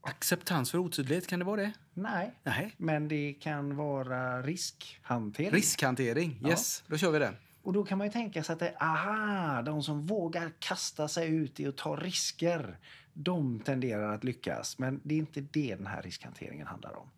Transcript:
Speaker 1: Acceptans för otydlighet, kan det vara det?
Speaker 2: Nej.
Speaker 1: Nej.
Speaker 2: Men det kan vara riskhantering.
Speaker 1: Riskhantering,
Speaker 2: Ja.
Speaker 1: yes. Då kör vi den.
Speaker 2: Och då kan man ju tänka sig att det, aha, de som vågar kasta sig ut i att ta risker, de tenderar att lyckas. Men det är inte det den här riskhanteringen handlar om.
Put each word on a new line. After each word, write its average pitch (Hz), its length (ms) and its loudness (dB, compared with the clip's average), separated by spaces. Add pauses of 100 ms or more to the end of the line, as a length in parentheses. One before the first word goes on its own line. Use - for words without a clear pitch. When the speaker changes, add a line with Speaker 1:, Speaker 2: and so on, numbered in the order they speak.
Speaker 1:
Acceptans - 680 0
för 170 60 2
otydlighet, 165 500 0
kan 180 120 0
det 180 60 0
vara 208 160 0
det? 208 100 0 (220)
Speaker 2:
Nej. 202 500 -2
Speaker 1:
Nej. 143 340 0
Speaker 2:
Men 151 300 2
det 147 260 0
kan 143 420 -4
vara 127 640 -2
riskhantering. 131 1080 -2
Speaker 1:
Riskhantering, 135 880 2
Speaker 2:
Ja. 139 80 4
Speaker 1:
yes. - 380 2
Då 156 100 -2
kör 165 140 4
vi 151 80 6
den. 113 160 2 (260)
Speaker 2:
Och 185 120 0
då 202 120 4
kan 196 120 0
man 202 100 2
ju 208 60 -2
tänka 220 300 -2
sig 165 100 0
att 165 60 -2
det, 170 200 0
aha, 175 840 2
de 147 220 -2
som 147 220 0
vågar 170 540 0
kasta - 480 -2
sig 165 220 0
ut 160 300 2
i 147 80 0
att 139 100 -4
ta 151 180 -2
risker, 165 800 0 (360)
de 147 460 2
tenderar 110 540 2
att 107 100 -4
lyckas. - 560 -2
Men 131 240 0
det 151 120 0
är 156 40 4
inte 151 220 -2
det 139 340 0
den 98 120 -6
här 82 140 -4
riskhanteringen - 680 -10
handlar - 320 -10
om. - 180 -18